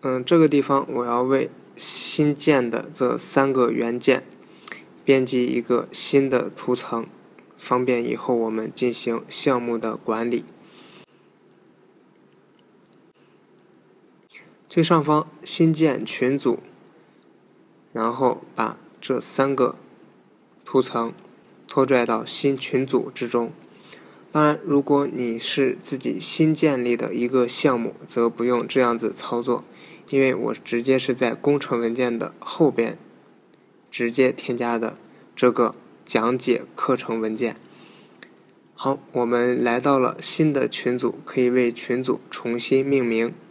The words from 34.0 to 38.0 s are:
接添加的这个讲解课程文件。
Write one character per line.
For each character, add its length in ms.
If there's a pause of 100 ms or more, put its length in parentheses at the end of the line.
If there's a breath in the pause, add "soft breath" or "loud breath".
接 220
添 260
加 180
的 200 (400 loud breath)
这 160
个 240 (280)
讲 320
解 280 (100)
课 220
程 240
文 160
件。 180 (1200 loud breath)